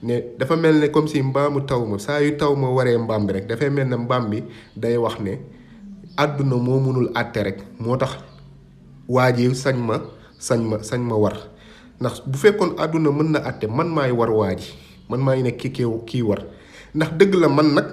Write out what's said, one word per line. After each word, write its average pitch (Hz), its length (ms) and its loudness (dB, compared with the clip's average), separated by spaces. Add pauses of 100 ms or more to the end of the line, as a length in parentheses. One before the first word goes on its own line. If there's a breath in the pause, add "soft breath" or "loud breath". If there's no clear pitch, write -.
Ne 120 180 -2 (160)
dafa 135 180 0
mel 160 240 6
ne 151 80 2
comme 156 200 2
si 156 140 -2
mbaamu 139 440 0
taw 123 200 -2
ma, 104 140 -4
saa 147 220 -2
yu 147 160 2
taw 147 180 2
ma 131 140 0
waree 123 280 2
mbaam 110 280 0
bi 95 80 0
rek, 95 140 -4
dafay 139 220 -2
mel 139 180 0
ne 127 100 -2
mbaam 120 320 0
bi 104 140 -4 (320 loud breath)
day 117 220 0
wax 113 220 -2
ne 101 200 -6 (800 loud breath)
àdduna 139 380 0
moo 127 240 0
mënul 127 360 0
àtte 113 280 -2
rek. 98 160 -4 (200)
Moo 117 180 -2
tax 135 200 -2 (920)
waa 127 260 4
ji 123 220 4
sañ 131 220 0
ma, 117 240 -2 (380 loud breath)
sañ 117 220 0
ma, 110 220 -2
sañ 123 180 -4
ma 120 140 -2
war. 104 180 2 (680 loud breath)
Ndax - 260 -4
bu 135 120 -4
fekkoon 202 400 4
àdduna 156 340 2
mën 156 200 0
na 147 80 2
àtte, - 280 -6
man 135 220 0
maay 143 220 0
war 117 200 2
waa 131 240 2
ji. - 160 -12 (380 loud breath)
Man 123 120 -4
maay 135 220 2
nekk 120 140 -2
ki, - 140 -6
ki, 131 120 -4 (220)
kii 123 160 -4
war. 104 240 -2 (500 loud breath)
Ndax 156 220 0
dëgg 196 180 6
la 165 140 4
man 147 240 4
nag 170 200 2